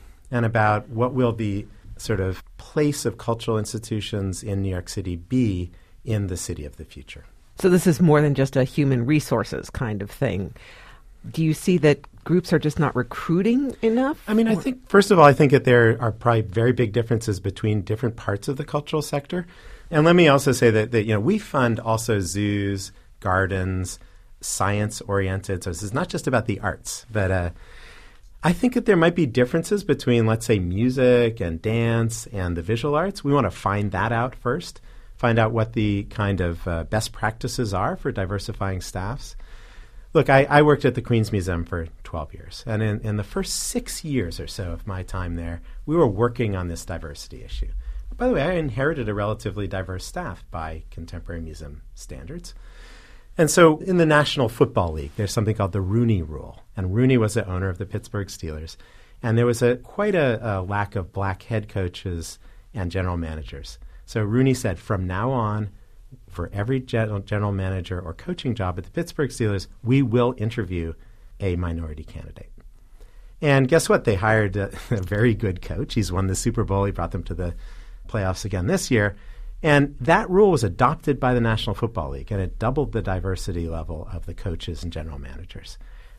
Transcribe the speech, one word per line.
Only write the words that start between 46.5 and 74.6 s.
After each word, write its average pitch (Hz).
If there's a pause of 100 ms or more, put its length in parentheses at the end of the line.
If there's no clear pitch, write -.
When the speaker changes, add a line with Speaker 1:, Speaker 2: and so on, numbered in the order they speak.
Speaker 1:
on 90
this 85
diversity -
issue. - (440)
By 247
the 254
way, 139
I 170
inherited 139
a 104
relatively 104
diverse 92
staff 156
by 80
contemporary 85
museum 76 (140)
standards. 87 (840)
And 156
so 160
in 185
the 165
National 147
Football 104
League, 73
there's 104
something 107
called 95
the 98
Rooney 107
Rule, 78 (160)
and 92
Rooney 127
was 107
the 98
owner 92
of 90
the 98
Pittsburgh 104
Steelers, 78 (460)
and 113
there 120
was 120
a, 123
quite 208
a, 135
a 101
lack 101
of 90
black 98
head 107
coaches 90 (380)
and 87
general 92
managers. 78 (260)
So -
Rooney 123
said, 101
"From 92
now 101
on, 107 (600)
for 85
every 117
gen-, 110
general 104
manager 95
or 82
coaching 175
job 90
at 90
the -
Pittsburgh 160
Steelers, 101 (180)
we 135
will 123
interview 90 (460)
a 92
minority 82
candidate." - (920)
And 139
guess 160
what? 202
They 113
hired 107
a, 98